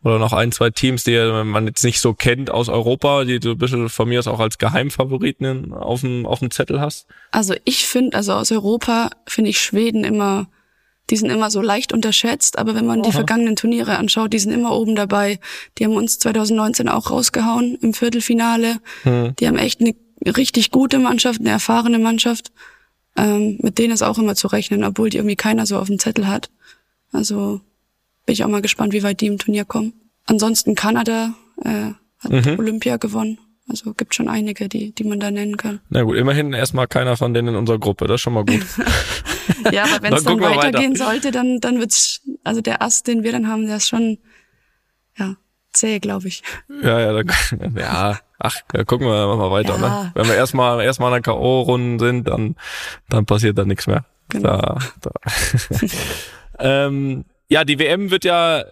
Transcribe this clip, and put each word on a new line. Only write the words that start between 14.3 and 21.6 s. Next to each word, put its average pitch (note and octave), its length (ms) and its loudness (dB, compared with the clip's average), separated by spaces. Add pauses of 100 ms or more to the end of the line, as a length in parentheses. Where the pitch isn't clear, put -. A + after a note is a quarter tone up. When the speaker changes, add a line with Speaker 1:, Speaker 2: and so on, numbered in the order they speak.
Speaker 2:
die A3 80 2
sind G#3 140 0
immer A#3 180 0
oben A3 240 0
dabei. G3+ 420 0 (400)
Die A3+ 60 0
haben A3 140 2
uns A3+ 200 0
zweitausendneunzehn A3 720 0
auch - 240 0
rausgehauen A#3+ 680 0
im A3+ 120 2
Viertelfinale. A#3 840 0 (260)
Speaker 1:
Hm. B2 340 2
Speaker 2:
Die A#3+ 80 0
haben A#3 120 2
echt - 240 0
eine A#3 140 2 (300)
richtig A3+ 460 2
gute C4+ 280 4
Mannschaft, A#3+ 420 2
eine A3 80 0
erfahrene A3+ 500 2